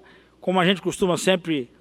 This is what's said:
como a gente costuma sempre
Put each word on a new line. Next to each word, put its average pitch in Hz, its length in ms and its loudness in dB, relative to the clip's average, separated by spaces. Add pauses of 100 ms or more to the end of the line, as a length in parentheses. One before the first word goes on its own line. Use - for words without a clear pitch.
(400)
como 185 200 0
a 175 40 4
gente 185 180 2
costuma 180 340 0
sempre 170 540 -2 (100)